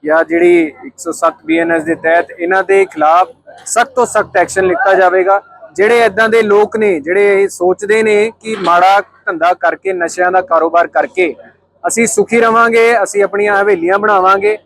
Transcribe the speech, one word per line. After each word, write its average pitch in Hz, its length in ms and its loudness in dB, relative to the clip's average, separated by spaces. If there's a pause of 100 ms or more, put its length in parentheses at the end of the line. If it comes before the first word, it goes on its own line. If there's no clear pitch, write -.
ਜਾਂ 156 200 0
ਜਿਹੜੀ 170 380 2 (240)
ਇੱਕ 131 120 -18
ਸੌ 170 140 -10
ਸੱਤ 160 220 -2 (120)
ਬੀ 160 120 -2
ਐਨ 170 140 -2
ਐਸ 165 120 -2
ਦੇ 160 120 -4
ਤਹਿਤ, 165 360 -2
ਇਹਨਾਂ 185 320 -2
ਦੇ 190 220 2
ਖਿਲਾਫ 160 440 0 (360)
ਸਖਤ 233 300 -2
ਤੋਂ 247 100 0
ਸਖਤ 208 320 -4
ਐਕਸ਼ਨ 185 280 -2
ਲਿੱਤਾ 185 280 0
ਜਾਵੇਗਾ। 190 480 2 (340)
ਜਿਹੜੇ 220 240 2
ਏਦਾਂ 226 300 0
ਦੇ 226 120 2
ਲੋਕ 208 360 0
ਨੇ, 202 220 0
ਜਿਹੜੇ 196 440 0
ਇਹ 196 60 -2
ਸੋਚਦੇ 196 540 -2
ਨੇ 214 280 0 (100)
ਕਿ 220 200 -8
ਮਾੜਾ 180 380 2 (260)
ਧੰਦਾ 175 280 -2
ਕਰਕੇ, 175 400 -4
ਨਸ਼ਿਆਂ 180 380 -4
ਦਾ 185 100 0
ਕਾਰੋਬਾਰ 165 460 0
ਕਰਕੇ 156 460 -4 (500)
ਅਸੀਂ 220 240 -2
ਸੁਖੀ 214 320 -2
ਰਵਾਂਗੇ, 226 640 2
ਅਸੀਂ 202 200 -2
ਆਪਣੀਆਂ 202 380 -2
ਹਵੇਲੀਆਂ 190 380 0
ਬਣਾਵਾਂਗੇ 202 680 0